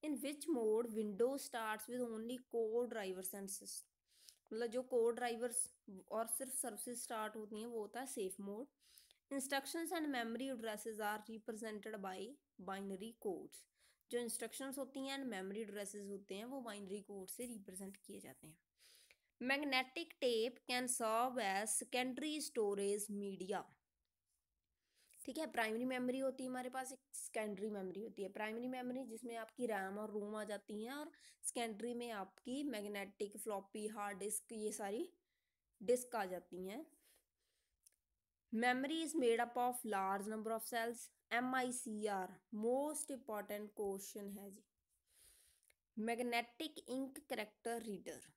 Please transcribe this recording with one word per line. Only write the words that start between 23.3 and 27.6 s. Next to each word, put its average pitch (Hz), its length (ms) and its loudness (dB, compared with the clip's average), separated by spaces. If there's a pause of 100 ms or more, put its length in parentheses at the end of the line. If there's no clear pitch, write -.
ठीक 277 140 -6
है, 320 80 0
primary 226 380 2
memory 254 340 2
होती 262 240 0
है 254 60 -4
हमारे 254 220 -4
पास, 262 220 -4
एक 262 60 -12 (140)
secondary 214 580 -2